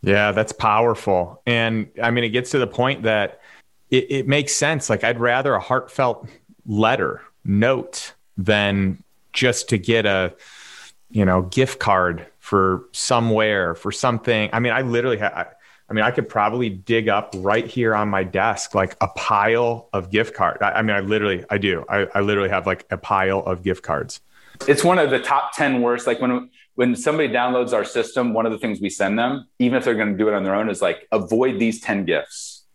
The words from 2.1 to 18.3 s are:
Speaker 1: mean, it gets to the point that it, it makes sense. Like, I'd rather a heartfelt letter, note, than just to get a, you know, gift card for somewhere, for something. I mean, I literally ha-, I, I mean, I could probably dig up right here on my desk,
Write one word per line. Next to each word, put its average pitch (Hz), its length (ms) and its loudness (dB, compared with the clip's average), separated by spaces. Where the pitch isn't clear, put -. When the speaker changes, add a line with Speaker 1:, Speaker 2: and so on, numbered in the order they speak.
Speaker 1:
mean, 120 140 0
it 113 40 -2
gets 123 220 -2
to 143 80 2
the 123 80 0
point 127 360 -2
that 107 380 0
it, 131 220 2
it 131 160 -2
makes 143 280 0
sense. 147 340 -2
Like, 107 140 0
I'd 117 160 0
rather 123 360 2
a 98 40 2
heartfelt 127 720 -2
letter, 107 540 0
note, 113 680 0
than 101 640 2
just - 360 0
to 113 80 2
get 110 280 2
a, 95 280 0
you 104 160 2
know, 92 180 4
gift 123 360 -2
card 90 480 2
for 95 520 0
somewhere, 107 840 0
for 104 160 -8
something. 113 600 0
I 117 80 0
mean, 120 140 0
I 127 80 0
literally 120 380 0
ha-, 104 140 -2
I, 87 120 -6
I 107 40 -8
mean, 107 100 2
I 117 80 2
could - 160 -2
probably 110 420 0
dig 107 380 -2
up 104 300 0
right 101 280 0
here 117 300 0
on 104 140 0
my 98 140 0
desk, 101 520 -2